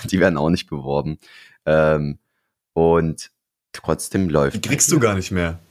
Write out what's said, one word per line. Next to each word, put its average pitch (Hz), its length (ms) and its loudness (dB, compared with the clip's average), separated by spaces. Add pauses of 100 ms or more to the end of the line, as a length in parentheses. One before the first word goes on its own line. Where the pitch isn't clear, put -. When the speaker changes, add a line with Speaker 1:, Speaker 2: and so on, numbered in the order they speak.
Speaker 1:
<laughs> - 40 -10
die 95 140 0
werden 87 180 4
auch 76 120 2
nicht 90 200 0
beworben. 71 480 -4 (480)
Ähm, 78 540 2 (540)
und 82 580 2 (420)
trotzdem - 560 -2
läuft 73 260 2
Speaker 2:
Die 98 60 -8
kriegst - 280 -2
Speaker 1:
bei 170 60 2
Speaker 2:
du 147 40 4
Speaker 1:
dir. 117 80 4
Speaker 2:
gar 101 80 0
nicht 92 160 -6
mehr, 87 280 -2 (120)